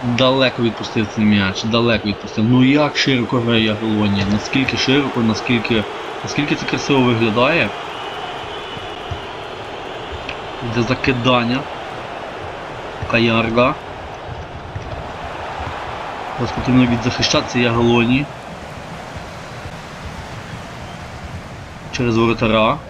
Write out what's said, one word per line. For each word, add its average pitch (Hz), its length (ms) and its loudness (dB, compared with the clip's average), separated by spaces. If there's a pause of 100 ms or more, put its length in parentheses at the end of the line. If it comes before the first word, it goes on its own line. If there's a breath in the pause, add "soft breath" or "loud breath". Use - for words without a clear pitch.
далеко 127 600 4
відпустив 110 520 0
цей 110 100 4
м'яч, 101 380 4
далеко 113 440 2
відпустив. 104 420 -2
Ну 127 140 8
як 139 340 4
широко 127 420 2
грає 113 240 4
Ягелонія, 107 680 2
наскільки 120 460 0
широко, 131 420 2
наскільки... 113 640 2 (400)
Наскільки 147 320 0
це - 100 -6
красиво 139 340 2
виглядає. 120 720 4 (3000)
Йде 117 160 0
закидання. 123 720 2 (1500)
Каярга. 117 640 4 (2750)
Зараз 120 120 -2
потрібно 127 340 4
відзахищатися 120 760 0
Ягелоні. 120 680 4 (3750)
Через 120 260 2
воротара. 113 600 4 (120)